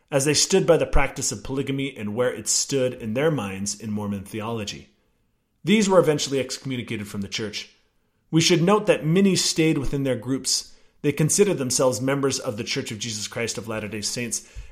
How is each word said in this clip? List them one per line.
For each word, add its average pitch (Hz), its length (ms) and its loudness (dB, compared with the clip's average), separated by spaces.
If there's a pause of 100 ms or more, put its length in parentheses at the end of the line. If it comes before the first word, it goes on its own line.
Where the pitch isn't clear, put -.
(120)
as 135 140 2
they 151 80 4
stood 190 340 4
by 165 80 8
the 139 100 2
practice - 460 2
of 135 120 -8
polygamy 135 520 -4
and 104 200 -6
where 123 180 0
it 107 160 -8
stood 127 440 0
in 110 200 -8
their 147 180 2
minds 101 480 -4
in 113 120 -8
Mormon 101 340 -4
theology. 107 640 -8 (760)
These 196 260 4
were 190 100 8
eventually 143 420 2
excommunicated 120 680 -6
from 104 140 -8
the 95 80 -8
church. - 400 -8 (600)
We 160 120 4
should 175 200 4
note 208 260 4
that 147 180 2
many 180 320 4
stayed 160 400 2
within 135 260 -2
their 127 140 0
groups. 127 560 -4 (280)
They 147 100 2
considered 160 480 2
themselves 127 420 0
members 135 380 0
of 117 180 -6
the 117 60 -8
Church - 280 -6
of 110 80 -8
Jesus 107 280 -8
Christ 117 320 -6
of 101 80 -10
Latter-day 107 340 -6
Saints, - 460 -6 (240)